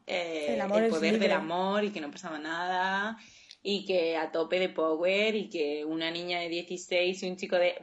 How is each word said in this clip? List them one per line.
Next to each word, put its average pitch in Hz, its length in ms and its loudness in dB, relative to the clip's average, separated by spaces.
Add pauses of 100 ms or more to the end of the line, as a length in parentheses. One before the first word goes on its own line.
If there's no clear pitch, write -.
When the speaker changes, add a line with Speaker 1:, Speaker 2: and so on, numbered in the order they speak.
Speaker 1:
eh, 170 480 -2
Speaker 2:
El 214 80 0
amor 202 160 2
Speaker 1:
el 220 80 6
Speaker 2:
es 226 80 2
Speaker 1:
poder 160 180 2
Speaker 2:
libre. 208 160 4
Speaker 1:
del 190 80 4
amor 185 480 0
y 202 60 0
que 190 100 -8
no 147 100 -8
pasaba 160 280 -10
nada 185 800 -2 (440)
y 196 240 -2
que 165 320 2
a 156 120 -2
tope 165 280 0
de 185 100 2
power 180 640 2
y 202 140 -2
que 151 380 -2
una 160 240 -2
niña 175 300 -4
de 170 100 -4
dieciséis 180 720 -2
y 185 80 -2
un 180 60 -6
chico 185 200 -2
de 175 260 4